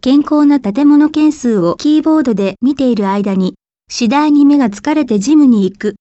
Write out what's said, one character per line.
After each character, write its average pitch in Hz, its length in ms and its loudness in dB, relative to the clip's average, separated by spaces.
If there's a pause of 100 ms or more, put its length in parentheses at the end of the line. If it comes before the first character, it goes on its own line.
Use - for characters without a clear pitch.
健 285 200 2
康 302 240 0
な 285 140 2
建 214 300 -4
物 294 220 4
件 302 200 0
数 233 280 -4
を 170 160 -2
キ 302 240 0
ー - 20 -2
ボ 311 180 0
ー 302 40 -2
ド 247 100 -2
で 190 260 -4
見 277 160 -2
て 262 140 -2
い 233 60 0
る 196 120 -2
間 196 280 -2
に、 185 180 -2 (340)
次 233 220 -4
第 294 220 0
に 285 140 4
目 285 120 4
が 247 140 0
疲 - 240 -6
れ 302 100 0
て 214 140 -2
ジ 262 160 0
ム 294 100 4
に 226 180 2
行 185 140 -4
く。 208 240 -8